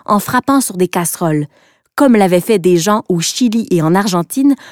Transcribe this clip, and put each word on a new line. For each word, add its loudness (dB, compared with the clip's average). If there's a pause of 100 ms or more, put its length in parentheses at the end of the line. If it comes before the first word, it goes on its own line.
en 0
frappant 0
sur -4
des -2
casseroles, -2 (480)
comme 4
l'avaient 2
fait 0
des 2
gens 0
au -2
Chili -2
et 0
en 2
Argentine 0 (160)